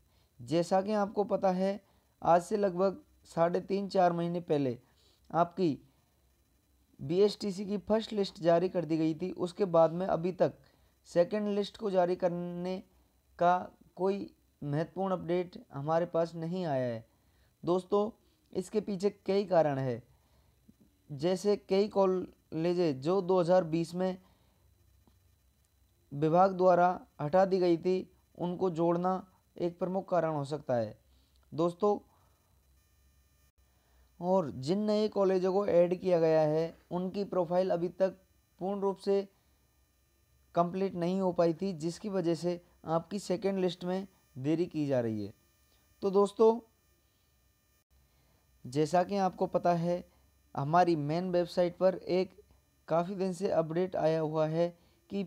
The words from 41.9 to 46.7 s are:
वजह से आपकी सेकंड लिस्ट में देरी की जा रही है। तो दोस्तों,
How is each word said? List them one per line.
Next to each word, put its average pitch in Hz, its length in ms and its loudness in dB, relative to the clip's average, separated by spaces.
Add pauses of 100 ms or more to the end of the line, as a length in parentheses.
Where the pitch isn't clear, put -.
वजह 175 260 0
से 175 260 -4 (260)
आपकी 165 320 -4
सेकंड 190 400 -2
लिस्ट 180 260 -2
में 185 220 -4 (300)
देरी 156 300 -2
की 151 200 -4
जा 135 140 0
रही 110 240 -4
है। 101 80 -12 (720)
तो 196 80 -2
दोस्तों, 202 480 4 (2000)